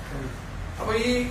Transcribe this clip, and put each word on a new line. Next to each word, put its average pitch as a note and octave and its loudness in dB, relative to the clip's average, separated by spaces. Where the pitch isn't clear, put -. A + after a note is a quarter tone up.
അപ്പൊ G#3+ 2
ഈ, A#3 4